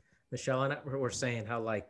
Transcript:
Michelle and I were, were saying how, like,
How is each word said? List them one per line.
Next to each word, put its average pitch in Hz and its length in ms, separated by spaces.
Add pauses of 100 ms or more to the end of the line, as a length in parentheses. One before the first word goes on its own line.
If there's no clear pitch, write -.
(320)
Michelle 131 320
and 135 100
I - 100
were, 135 140
were 127 140
saying 117 340
how, 117 160
like, 110 280